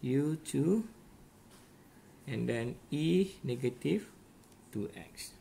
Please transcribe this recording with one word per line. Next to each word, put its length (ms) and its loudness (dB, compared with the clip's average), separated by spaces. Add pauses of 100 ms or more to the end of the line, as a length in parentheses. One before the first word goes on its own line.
U 440 2
two, 400 2 (1400)
and 200 -2
then 280 -2 (160)
E 400 4 (120)
negative 640 0 (640)
two 240 -4
X. 460 -14